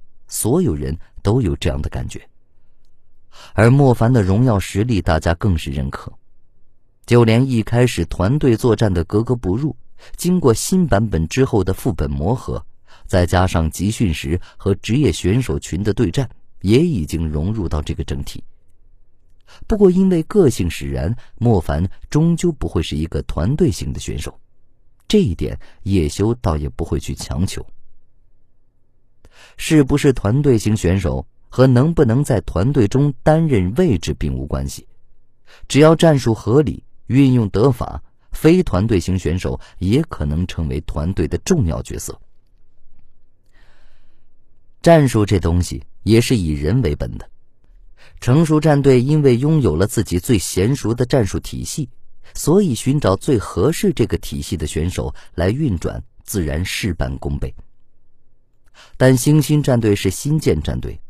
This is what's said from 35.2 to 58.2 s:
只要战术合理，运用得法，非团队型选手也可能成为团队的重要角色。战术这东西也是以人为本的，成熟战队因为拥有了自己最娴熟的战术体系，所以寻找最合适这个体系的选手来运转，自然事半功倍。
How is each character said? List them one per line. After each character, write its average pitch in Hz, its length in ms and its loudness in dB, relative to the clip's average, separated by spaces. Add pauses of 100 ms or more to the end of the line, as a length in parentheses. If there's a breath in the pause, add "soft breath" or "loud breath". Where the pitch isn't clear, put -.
只 131 120 2
要 160 160 8
战 156 220 6
术 120 160 0
合 117 280 2
理， 127 220 -4 (240)
运 131 260 4
用 113 160 2
得 113 220 2
法， - 300 -6 (300)
非 175 320 4
团 95 220 0
队 110 140 2
型 90 180 -2
选 87 220 -2
手 - 200 -6 (180 loud breath)
也 107 260 2
可 - 220 -8
能 76 220 -2
成 82 200 -6
为 69 140 -4
团 78 320 -4
队 80 140 -2
的 85 120 -4
重 156 260 0
要 64 160 -4
角 - 160 -12
色。 - 220 -12 (2500)
战 160 260 6
术 110 180 2
这 98 140 2
东 87 220 0
西 69 220 -6 (200)
也 110 160 4
是 - 160 2
以 90 140 0
人 76 320 0
为 76 140 -2
本 60 220 -8
的， - 120 -18 (920 soft breath)
成 147 260 2
熟 156 140 2
战 147 220 4
队 131 200 6
因 151 200 2
为 127 160 4
拥 147 240 2
有 90 140 2
了 90 120 2
自 113 160 -2
己 87 160 -2
最 113 180 2
娴 104 380 -2
熟 113 180 -2
的 120 120 -2
战 123 200 2
术 87 140 -6
体 64 240 -10
系， - 260 -8 (440 soft breath)
所 180 280 2
以 160 140 0
寻 131 240 0
找 98 160 2
最 120 240 0
合 101 320 0
适 180 220 0
这 120 120 0
个 - 120 -2
体 - 240 -10
系 85 160 -6
的 76 100 -4
选 80 220 -4
手 69 240 -6 (220 soft breath)
来 87 140 0
运 123 300 0
转， 113 240 -8 (200)
自 95 200 -4
然 76 220 -4
事 - 280 -4
半 67 240 -4
功 71 220 -6
倍。 65 140 -6 (1400 soft breath)